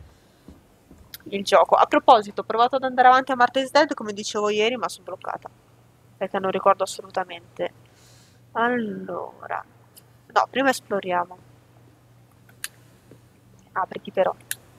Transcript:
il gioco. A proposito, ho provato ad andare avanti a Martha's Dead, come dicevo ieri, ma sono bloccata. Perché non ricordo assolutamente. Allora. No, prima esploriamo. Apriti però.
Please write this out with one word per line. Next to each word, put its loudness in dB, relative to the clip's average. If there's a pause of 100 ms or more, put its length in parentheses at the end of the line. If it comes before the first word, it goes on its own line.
(1200)
il -8
gioco. 4
A 4
proposito, 4
ho -18
provato 0
ad -4
andare 4
avanti 4
a 0
Martha's 0
Dead, 2
come -8
dicevo -4
ieri, 0
ma -6
sono -14
bloccata. -12 (640)
Perché -6
non -2
ricordo 2
assolutamente. -8 (800)
Allora. -6 (680)
No, 2
prima 0
esploriamo. -4 (2500)
Apriti -8
però. 0 (440)